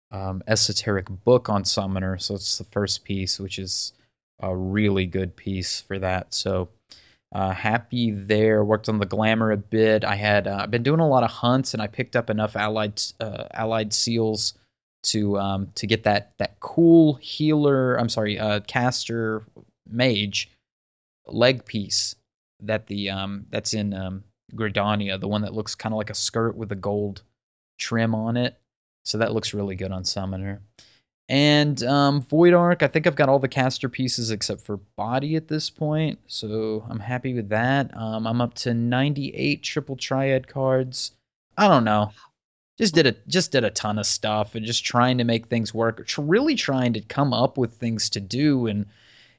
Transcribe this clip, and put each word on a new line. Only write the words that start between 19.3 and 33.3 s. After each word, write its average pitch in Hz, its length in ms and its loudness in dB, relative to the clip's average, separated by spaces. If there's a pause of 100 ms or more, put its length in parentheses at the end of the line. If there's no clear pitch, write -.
mage 107 600 0 (760)
leg 123 400 2
piece - 500 -6 (460)
that 107 260 -4
the, 101 220 -6
um, 98 400 -6
that's 110 240 -6
in, 104 200 -2
um, 95 300 -8 (300)
Gridania, 104 640 -2
the 107 80 -6
one 104 140 -2
that 95 120 -6
looks 107 220 -8
kinda 110 220 -6
like 107 120 -6
a 104 60 -10
skirt - 400 -2
with 110 160 -10
a 101 40 -8
gold 101 460 -4 (560)
trim 113 380 -2
on 113 220 -2
it. 123 220 -4 (460)
So - 120 -4
that 110 160 0
looks 110 200 -4
really 101 220 -4
good 95 160 -6
on 92 120 -6
summoner. 95 580 -6 (680)
And, 147 540 4
um, 143 380 4
Void 170 320 6
Arc, 175 300 4
I 143 40 6
think 160 180 2
I've 165 120 2
got 147 120 4
all 139 100 6